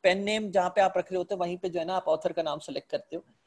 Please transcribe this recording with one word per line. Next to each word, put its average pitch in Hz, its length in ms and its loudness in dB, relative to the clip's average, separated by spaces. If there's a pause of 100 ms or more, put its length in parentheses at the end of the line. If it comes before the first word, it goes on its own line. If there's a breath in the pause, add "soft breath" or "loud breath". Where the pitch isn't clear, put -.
pen 190 200 4
name 214 280 -2
जहाँ 185 200 2
पे 202 100 2
आप 190 160 4
रख 180 160 -2
रहे 185 60 -2
होते 180 160 -4
हो 180 60 -6
वहीं 175 160 -2
पे 185 120 -6
जो 170 120 -2
है 160 60 -4
ना 185 100 -2
आप 175 120 -2
author 160 240 2
का 165 100 -2
नाम 151 160 -2
select 139 320 -10
करते 151 260 -6
हो 180 60 -8 (240)